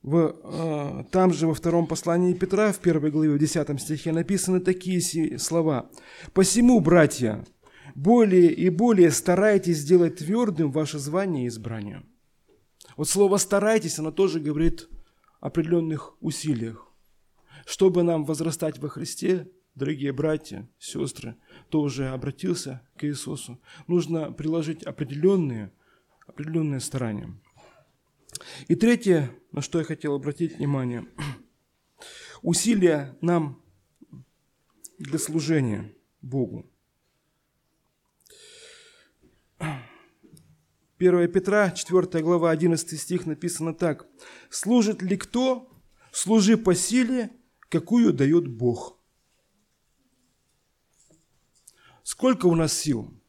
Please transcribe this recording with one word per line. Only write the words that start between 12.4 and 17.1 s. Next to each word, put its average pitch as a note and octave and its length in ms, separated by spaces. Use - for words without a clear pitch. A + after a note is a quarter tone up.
Вот D3 100
слово G3 300
«старайтесь», G3+ 600
оно D#3 140
тоже E3+ 280
говорит D3+ 500
о - 60
определённых D#3+ 720
усилиях. A#2+ 720